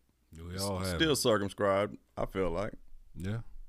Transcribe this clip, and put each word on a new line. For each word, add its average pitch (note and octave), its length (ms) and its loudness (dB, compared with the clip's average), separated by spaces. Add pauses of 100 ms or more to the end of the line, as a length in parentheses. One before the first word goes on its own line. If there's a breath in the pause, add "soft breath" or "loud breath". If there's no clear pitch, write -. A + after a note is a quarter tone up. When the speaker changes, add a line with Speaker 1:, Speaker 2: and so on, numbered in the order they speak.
(380)
Speaker 1:
We E2+ 160 -12
Speaker 2:
s-, F#2 80 -4
Speaker 1:
all G2 160 0
have F#2+ 180 0
Speaker 2:
still D#3 160 4
Speaker 1:
it. B2+ 40 2
Speaker 2:
circumscribed, G2+ 800 2 (200)
I - 100 -2
feel F#2 240 0
like. F#2 240 -2 (420)
Speaker 1:
Yeah. G2+ 220 -4 (300)